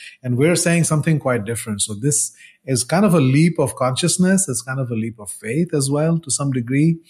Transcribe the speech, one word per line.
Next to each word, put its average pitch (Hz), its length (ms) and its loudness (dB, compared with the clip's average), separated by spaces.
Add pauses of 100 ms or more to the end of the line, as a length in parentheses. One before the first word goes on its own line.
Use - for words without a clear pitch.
(220)
And 123 160 -2
we're 165 160 4
saying 170 300 2
something 156 340 0
quite 123 260 -2
different. 107 380 -6
So 107 120 -6
this 139 380 -2 (320)
is 131 200 -2
kind 190 200 0
of 190 80 4
a 170 80 6
leap 147 380 4
of 139 160 0
consciousness. 180 760 0
It's 123 140 -4
kind 131 160 -8
of 123 140 -4
a - 20 -4
leap 110 240 -6
of 104 140 -14
faith 151 420 -4
as 135 160 0
well, 160 300 0
to 143 100 -10
some 139 220 -2
degree, 139 580 0